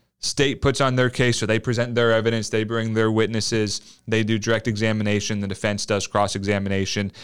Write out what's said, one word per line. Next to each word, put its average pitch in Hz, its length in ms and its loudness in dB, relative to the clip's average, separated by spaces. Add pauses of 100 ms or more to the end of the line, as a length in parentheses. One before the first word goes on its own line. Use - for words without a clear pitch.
(200)
state 139 420 -2
puts 139 200 0
on 131 140 2
their 127 140 2
case, 123 280 2
so 113 80 -4
they 107 140 2
present 120 360 -2
their 117 160 4
evidence, 113 380 2
they 110 140 0
bring 113 300 -2
their 110 180 2
witnesses, 110 960 -2
they 110 160 2
do 107 160 0
direct 113 280 0
examination, 107 720 0
the 101 80 -4
defense 104 380 -4
does 104 220 -2
cross-examination. 98 1040 -2 (120)